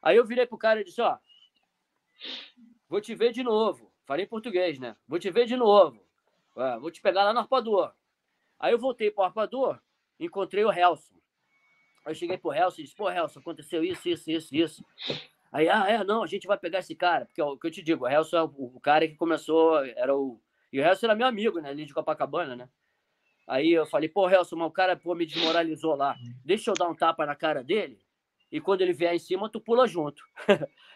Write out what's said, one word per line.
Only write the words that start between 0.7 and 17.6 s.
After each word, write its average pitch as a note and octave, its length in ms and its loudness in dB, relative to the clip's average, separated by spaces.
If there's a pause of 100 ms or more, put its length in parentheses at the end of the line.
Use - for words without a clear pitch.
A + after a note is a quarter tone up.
e - 20 -6
disse, F#3+ 180 -8
"Ó, E3+ 160 0 (1700)
vou G3+ 140 -4
te G#3+ 140 -10
ver A3 160 2
de A3+ 100 -8
novo." G#3+ 500 0 (140)
Falei D#3+ 200 -4
em - 40 -20
português, F3+ 480 -2
né? B2 180 -12 (120)
"Vou C#3+ 100 -6
te F#3 140 -4
ver A3+ 140 2
de A#3 100 -2
novo. G3+ 500 6 (520)
É, B2 200 -2
vou C#3+ 140 -10
te - 100 -20
pegar G3 220 2
lá G#3 100 2
no A#3+ 60 0
arpador." A3 540 0 (680)
Aí F3+ 140 2
eu A#3+ 40 2
voltei A#3 320 -2
pro G#3 140 -2
arpador, G#3 560 -2 (400)
encontrei F#3 460 -2
o G#3+ 60 2
Helson. F3 440 2 (880)
Aí D#3 60 -8
eu D#3+ 40 -6
cheguei F3 220 -6
pro E3 160 -6
Helson E3+ 280 0
e - 20 -12
disse, C3+ 120 -20
"Pô, G3+ 140 -4
Helson, E3+ 300 -4
aconteceu D#3+ 440 -6
isso, F3 240 -4
isso, E3 220 -4
isso, D#3 260 -4
isso." D#3+ 300 -2 (680)
Aí, D#3 160 0
"Ah, G3 220 2
é, A3 140 2
não, G#3 180 0
a F#3 60 -6
gente F3+ 200 -8
vai G3 100 0
pegar F#3 220 -4
esse F3+ 160 -12
cara." E3 300 0
Porque - 160 -8
é - 20 2
o C#3+ 140 -4
que E3 100 -8